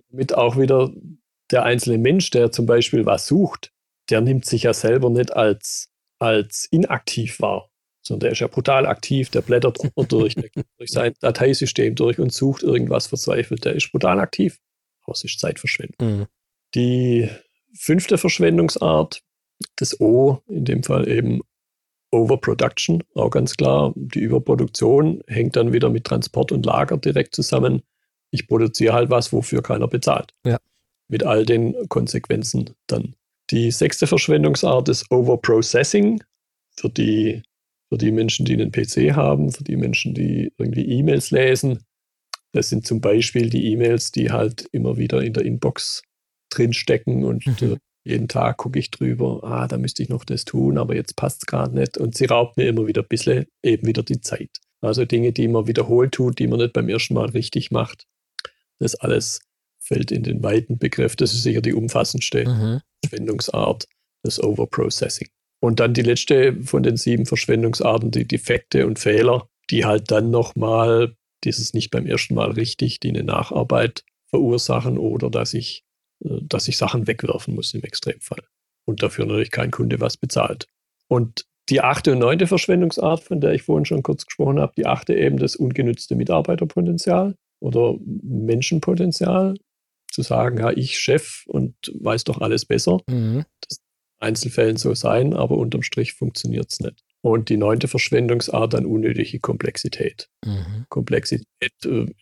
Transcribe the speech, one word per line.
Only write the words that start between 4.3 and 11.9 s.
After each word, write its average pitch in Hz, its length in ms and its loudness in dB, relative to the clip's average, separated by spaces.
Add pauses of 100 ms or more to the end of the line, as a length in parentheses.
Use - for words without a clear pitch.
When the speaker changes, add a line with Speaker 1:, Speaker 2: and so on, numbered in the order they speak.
Speaker 1:
sich 120 180 0
ja 120 80 4
selber 123 380 2
nicht 120 260 0
als, - 540 0 (280)
als 110 520 0
inaktiv - 720 -2
wahr, 101 300 -4 (320)
sondern - 180 -6
der 120 120 0
ist - 80 -4
ja 117 80 -2
brutal 131 380 2
aktiv, - 440 -2
der - 120 -2
blättert 123 360 2
<laughs> 135 300 -2
durch, 110 260 2 (440)
durch 120 120 -12
sein 123 300 0
Dateisystem 123 760 0